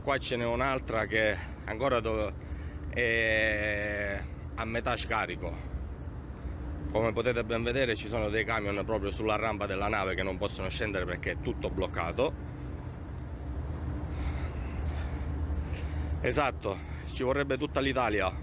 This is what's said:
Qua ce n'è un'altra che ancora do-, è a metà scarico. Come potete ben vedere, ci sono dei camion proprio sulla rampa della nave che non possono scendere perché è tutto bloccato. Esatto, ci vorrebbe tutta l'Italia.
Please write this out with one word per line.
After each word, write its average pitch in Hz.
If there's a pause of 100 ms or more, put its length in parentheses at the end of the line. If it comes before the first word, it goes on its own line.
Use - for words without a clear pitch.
Qua 139
ce 127
n'è 120
un'altra 117
che 107 (300)
ancora 117
do-, 110 (580)
è 107 (320)
a 113
metà 117
scarico. 90 (1400)
Come 110
potete 117
ben 113
vedere, 120
ci 101
sono 107
dei 107
camion 101
proprio 104
sulla 110
rampa 104
della 98
nave 101
che 87
non 92
possono 95
scendere 98
perché 87
è 80
tutto 92
bloccato. 92 (4000)
Esatto, 123 (280)
ci -
vorrebbe 135
tutta 147
l'Italia. 120 (120)